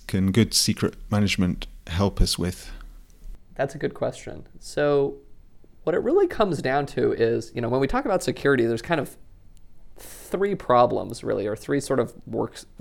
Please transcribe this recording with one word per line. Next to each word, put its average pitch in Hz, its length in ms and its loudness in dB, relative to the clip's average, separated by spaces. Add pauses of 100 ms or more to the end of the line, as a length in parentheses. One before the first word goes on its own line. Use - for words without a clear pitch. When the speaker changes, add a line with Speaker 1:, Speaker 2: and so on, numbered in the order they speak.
Speaker 1:
can 95 240 2
good 110 220 4
secret - 420 0 (160)
management 101 560 0 (200)
help 95 340 0
us - 180 2
with? 90 320 -4 (840)
Speaker 2:
That's 143 200 -4
a - 20 -10
good 143 160 -4
question. - 540 -8 (120)
So 143 580 2 (640)
what - 120 0
it - 40 4
really 349 280 4
comes 190 340 0
down 135 260 2
to 120 240 2
is, 113 420 0
you 120 80 -4
know, 117 80 -2
when 127 120 2
we 139 60 2
talk 254 180 0
about 202 180 2
security, 127 420 2
there's 117 160 0
kind 165 200 0
of - 160 -8 (800)
three - 580 -4
problems, 117 680 4
really, 104 220 -2
or 104 100 -2
three 143 240 -2
sort 135 200 0
of - 140 0 (120)
works, 113 400 -6 (160)